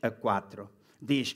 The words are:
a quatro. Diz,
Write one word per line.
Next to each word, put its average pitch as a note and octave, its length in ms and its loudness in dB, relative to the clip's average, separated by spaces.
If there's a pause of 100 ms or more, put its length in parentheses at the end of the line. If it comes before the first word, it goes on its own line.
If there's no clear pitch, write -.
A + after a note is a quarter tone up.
a A#2 80 0
quatro. G2+ 600 -2 (320)
Diz, C3+ 340 0